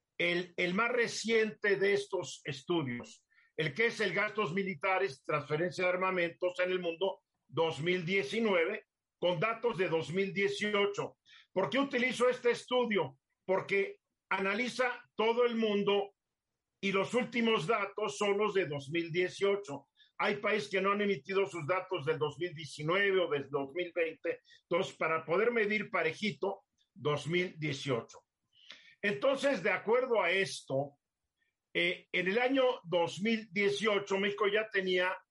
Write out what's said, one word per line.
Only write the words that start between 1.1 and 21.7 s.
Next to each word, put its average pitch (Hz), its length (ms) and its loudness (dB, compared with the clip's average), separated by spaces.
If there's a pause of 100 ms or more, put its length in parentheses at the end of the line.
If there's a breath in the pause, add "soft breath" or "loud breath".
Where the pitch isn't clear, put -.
de 196 160 2
estos 196 520 -4
estudios? 135 800 -4 (340 soft breath)
El 151 160 -2
que 226 140 0
es 226 140 -2
el 202 120 0
Gastos 202 400 -2
Militares, 185 720 -2
Transferencia 156 600 -2
de 180 60 4
Armamentos 180 680 0
en 180 140 0
el 185 80 -2
Mundo 180 400 -4 (260)
dos 156 340 -2
mil 180 240 0
diecinueve, 196 800 0 (320)
con 175 200 0
datos 226 380 0
de 175 120 2
dos 156 240 0
mil 190 200 0
dieciocho. 202 840 0 (340 loud breath)
¿Por 190 180 0
qué 240 80 0
utilizo 254 500 2
este 240 220 2
estudio? 220 680 0 (260)
Porque 190 540 -2 (320)
analiza 214 600 0 (240)
todo 226 300 4
el 240 100 2
mundo 202 600 2 (640)
y 196 100 0
los 190 240 0
últimos 226 540 2
datos 208 500 -2
son 202 200 2
los 208 160 2
de 185 120 2
dos 139 240 -6
mil 170 220 -2
dieciocho. 185 760 -2 (300 soft breath)
Hay 202 180 0
países 208 320 -2
que 190 120 0
no 196 100 2
han 202 100 0
emitido 190 460 0
sus 170 180 -8
datos 180 400 -2